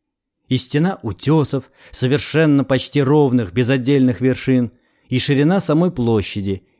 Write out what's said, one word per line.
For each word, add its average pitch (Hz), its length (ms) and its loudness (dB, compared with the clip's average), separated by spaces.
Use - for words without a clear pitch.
И 131 100 -2
стена 165 440 -2
утесов, 135 680 -2
совершенно 143 760 0
почти 139 380 -2
ровных, 127 500 2
без 117 200 0
отдельных 131 500 0
вершин, 127 520 0
и 127 80 -2
ширина 147 420 2
самой 165 300 0
площади, 104 800 -2